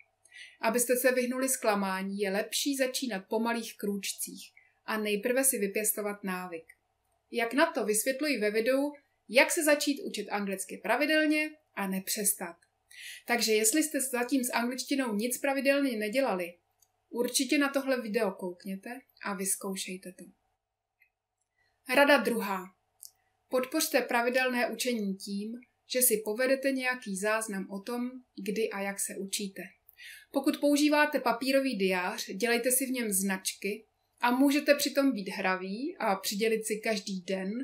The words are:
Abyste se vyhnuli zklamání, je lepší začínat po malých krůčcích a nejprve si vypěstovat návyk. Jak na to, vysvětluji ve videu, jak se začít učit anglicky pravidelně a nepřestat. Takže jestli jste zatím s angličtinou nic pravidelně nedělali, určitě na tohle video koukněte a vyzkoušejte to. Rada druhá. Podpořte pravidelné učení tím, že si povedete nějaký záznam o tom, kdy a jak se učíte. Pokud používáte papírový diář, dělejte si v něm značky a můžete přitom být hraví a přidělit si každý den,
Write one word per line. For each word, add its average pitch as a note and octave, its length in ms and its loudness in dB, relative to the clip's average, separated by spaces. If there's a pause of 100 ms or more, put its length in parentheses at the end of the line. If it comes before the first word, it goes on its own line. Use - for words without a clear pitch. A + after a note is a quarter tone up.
(600)
Abyste A#3+ 340 2
se B3+ 160 4
vyhnuli B3+ 380 2
zklamání, G3 680 0
je G3 120 0
lepší A3+ 440 -2
začínat B3+ 440 -2 (100)
po A3 100 0
malých A#3 380 -4
krůčcích G3 760 -6 (320)
a A3 120 -2
nejprve G#3+ 460 0
si B3+ 140 2
vypěstovat G3+ 680 -2
návyk. F3+ 420 -8 (680)
Jak A#3 220 -2
na D#4+ 180 4
to, A3+ 140 -2
vysvětluji C4 540 0
ve G#3 120 2
videu, C4 400 2 (380)
jak C#4 220 6
se E4+ 120 0
začít D4 400 2
učit G#3 260 -6
anglicky G3 480 -6
pravidelně D4+ 720 2 (260)
a G3 120 -4
nepřestat. F#3+ 680 -2 (720)
Takže A3 260 2
jestli A3 300 4
jste C#4+ 180 -2
zatím B3 420 0
s A#3+ 100 -2
angličtinou B3 600 -2
nic A#3+ 220 -2
pravidelně C#4 600 2
nedělali, G#3 560 0 (560)
určitě B3+ 480 0
na C#4+ 120 4
tohle C4+ 320 0
video G#3+ 300 0
koukněte F#3+ 680 -10 (240)
a G3+ 100 -4
vyzkoušejte F#3+ 800 -6
to. - 140 -20 (1700)
Rada C#4+ 220 10
druhá. G3+ 480 0 (840)
Podpořte C4 520 2
pravidelné B3 680 2
učení A3+ 460 -2
tím, G3+ 360 -8 (360)
že B3+ 140 -2
si A3+ 160 4
povedete C4 540 0
nějaký B3+ 460 -2
záznam G#3 520 -2
o G3 100 -10
tom, A#3+ 320 -6 (320)
kdy G#3+ 260 -2
a G3+ 120 -6
jak G3 180 -4
se - 160 -6
učíte. G3 460 -6 (720)
Pokud C#4+ 260 0
používáte D4 600 4
papírový C4 580 0
diář, F#3+ 580 0
dělejte A#3 360 0
si C4 140 0
v B3 60 -2
něm A#3 200 -2
značky G3 760 -4 (340)
a A#3+ 120 4
můžete C#4 440 4
přitom C#4 360 2
být G3+ 180 -4
hraví F#3+ 720 -2
a G#3 160 2
přidělit A3 500 0
si A3 100 -2
každý G3+ 460 -4
den, F#3+ 300 -4 (120)